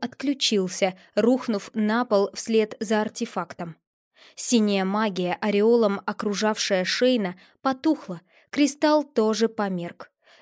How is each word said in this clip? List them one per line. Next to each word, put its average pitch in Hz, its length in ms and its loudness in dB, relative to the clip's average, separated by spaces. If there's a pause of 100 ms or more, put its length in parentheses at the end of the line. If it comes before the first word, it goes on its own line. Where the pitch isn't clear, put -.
отключился, 202 960 -2 (160)
рухнув 226 640 0
на 220 280 0
пол 247 300 2
вслед 220 460 0
за 214 220 0
артефактом. 180 720 -8 (600)
Синяя 208 500 2
магия, 190 560 -2
ореолом 208 640 2
окружавшая 208 800 -2
Шейна, 220 500 0 (260)
потухла, 262 600 -2 (280)
кристалл 302 540 2
тоже 220 460 0
померк. 190 640 -6 (300)